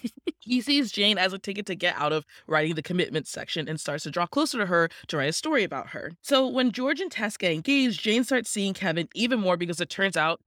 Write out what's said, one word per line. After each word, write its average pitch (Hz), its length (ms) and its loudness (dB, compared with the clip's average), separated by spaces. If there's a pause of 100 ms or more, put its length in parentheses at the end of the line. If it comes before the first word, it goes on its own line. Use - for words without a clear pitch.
(440)
He 247 160 2
sees 285 300 2
Jane 202 280 2
as 185 140 2
a 196 60 -6
ticket 202 280 -8
to 185 100 -4
get 175 200 0
out 147 160 0
of 156 120 0 (240)
writing 156 260 2
the 156 80 -6
commitment 175 460 -2
section - 400 -6
and 156 120 -4
starts 151 220 -6
to 156 80 -8
draw 175 160 0
closer 277 320 0
to 208 80 0
her 170 220 4 (180)
to 170 100 -4
write 139 120 2
a 160 40 0
story 294 300 0
about 151 280 -6
her. - 200 -10 (100)
So 262 280 4
when 254 240 2
George 269 280 0
and 370 120 -4
Tess 220 240 -4
get 175 160 0
engaged, 247 480 2
Jane 226 240 2
starts - 260 0
seeing 196 240 -2
Kevin 170 400 -2
even 233 240 0
more 185 180 2
because 170 240 -2
it 170 80 -4
turns 196 280 0
out 160 300 2